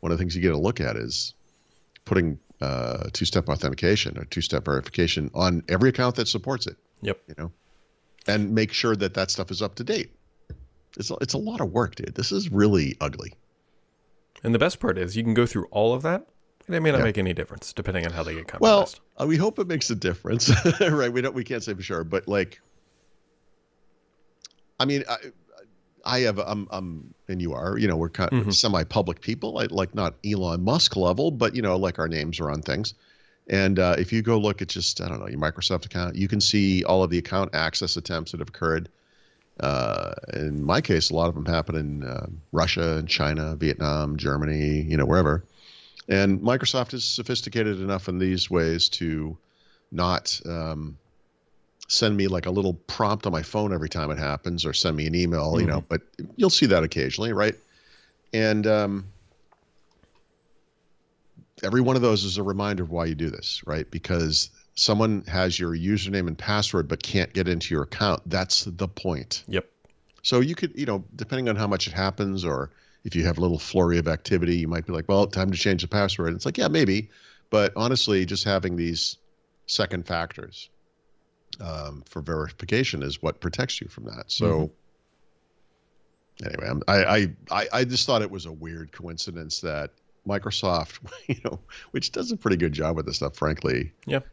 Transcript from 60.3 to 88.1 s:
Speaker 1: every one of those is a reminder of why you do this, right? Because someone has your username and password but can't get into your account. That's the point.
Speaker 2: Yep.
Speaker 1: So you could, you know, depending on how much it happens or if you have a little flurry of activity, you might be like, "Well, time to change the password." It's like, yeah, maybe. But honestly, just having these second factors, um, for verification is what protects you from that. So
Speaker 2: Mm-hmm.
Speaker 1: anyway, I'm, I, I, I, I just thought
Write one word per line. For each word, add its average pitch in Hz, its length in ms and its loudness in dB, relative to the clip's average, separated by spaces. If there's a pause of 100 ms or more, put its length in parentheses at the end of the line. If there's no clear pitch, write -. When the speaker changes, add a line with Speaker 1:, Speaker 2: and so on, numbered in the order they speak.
Speaker 1:
every 104 180 2
one 127 160 4
of 123 60 4
those 107 220 4
is 92 140 -4
a 104 40 -2
reminder 98 400 -2
of 80 80 -6
why 85 160 -2
you 82 80 -2
do 78 160 -4
this, - 360 -8
right? 78 240 -6
Because 82 600 -2 (240)
someone 107 520 2
has 90 320 0
your 85 160 -2
username 92 540 0
and 78 100 -4
password 104 500 0
but 80 140 -4
can't - 300 0
get 92 160 0
into 85 260 -2
your 73 100 0
account. 95 420 0
That's 92 380 0
the 92 220 -6
point. - 600 -6
Speaker 2:
Yep. 95 180 -4 (560)
Speaker 1:
So 123 180 4
you 147 140 2
could, 160 240 -4
you 139 80 -2
know, 98 180 -2 (120)
depending 127 320 -4
on 107 80 2
how 107 100 0
much - 200 0
it - 80 -8
happens 95 500 -2
or 71 260 -2 (340)
if - 120 -4
you 82 80 2
have 85 140 2
a - 20 0
little 87 180 2
flurry 87 400 4
of 80 100 2
activity, 85 500 0
you 80 100 -2
might 82 180 -4
be 90 60 -6
like, 80 160 -6
"Well, 101 180 6
time 95 240 -2
to 90 60 -2
change 90 260 2
the 82 60 -6
password." 92 460 0
It's 85 100 -8
like, 156 140 -2
yeah, 247 100 2
maybe. 107 400 2 (420)
But 104 260 4
honestly, 107 500 2
just 98 180 -4
having 92 320 0
these 85 400 -2 (500)
second 92 400 -2
factors, - 640 -8 (920)
um, 73 480 -10
for - 140 -10
verification 80 800 -2
is 71 200 -6
what 78 180 -4
protects - 400 -4
you - 80 -12
from - 160 -16
that. 53 260 -12
So 78 400 2 (1700)
Speaker 2:
Mm-hmm. - 60 -8
Speaker 1:
anyway, - 220 -6
I'm, 73 180 -2
I, 98 180 6
I, 101 240 4 (220)
I, 101 220 0
I 123 120 2
just 123 220 -2
thought 117 160 2